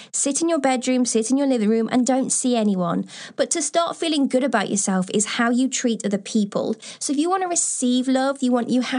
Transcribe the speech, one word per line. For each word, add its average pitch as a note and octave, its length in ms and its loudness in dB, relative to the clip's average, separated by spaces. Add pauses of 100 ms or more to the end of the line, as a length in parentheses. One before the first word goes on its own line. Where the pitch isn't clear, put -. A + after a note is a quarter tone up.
(120)
sit C#4 300 -2
in E4 60 2
your E4 100 2
bedroom, B3+ 460 2
sit A3+ 260 0
in C4 60 2
your C#4+ 100 2
living A#3+ 220 2
room A3+ 240 2
and B3 120 4
don't C4 260 2
see B3 260 0
anyone. F#3+ 480 0 (320)
But - 160 0
to E4 100 -2
start E4 340 0
feeling D#4 300 0
good B3+ 160 2
about A#3+ 260 0
yourself F#3+ 460 0
is - 220 -2
how A#3 140 2
you B3 180 2
treat A#3 360 -2
other G3+ 140 -2
people. G#3 560 -2 (240)
So - 140 -4
if C#4 80 0
you E4+ 100 0
want F#4+ 140 0
to F4+ 40 -2
receive B3+ 600 0
love, C4 340 0
you B3 80 2
want, A#3+ 180 0
you A#3+ 120 2
have B3 180 -2